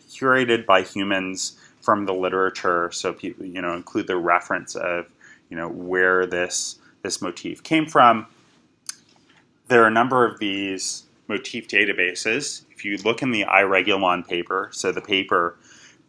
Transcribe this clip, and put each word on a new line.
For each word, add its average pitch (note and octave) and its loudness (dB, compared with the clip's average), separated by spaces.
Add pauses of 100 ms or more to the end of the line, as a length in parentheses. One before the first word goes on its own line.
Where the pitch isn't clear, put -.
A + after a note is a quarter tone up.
curated B2+ 2
by F#2+ 6
humans F#2+ -6 (240)
from G#2 0
the F#2+ 0
literature. F#2 -2
So - -6
people, F#2 -10
you F2+ -10
know, F2 -4
include F2 -6
the F#2 -2
reference F2 -2
of, F2 -4 (420)
you E2+ -10
know, E2 -6
where F#2 2
this, F2 -4 (240)
this F#2 -6
motif - -8
came D#3 0
from. A#2+ 6 (1400)
There A#2 8
are A2 8
a A2 2
number B2 2
of G#2 -2
these G2 -6 (240)
motif G#2+ -8
databases. G2+ -2
If - -14
you G2+ -4
look A2 -2
in C3 -2
the G#2+ 0
iRegulon F#2+ 2
paper, F#2+ -4
so F#2+ -4
the F#2 -4
paper F#2+ 0 (520)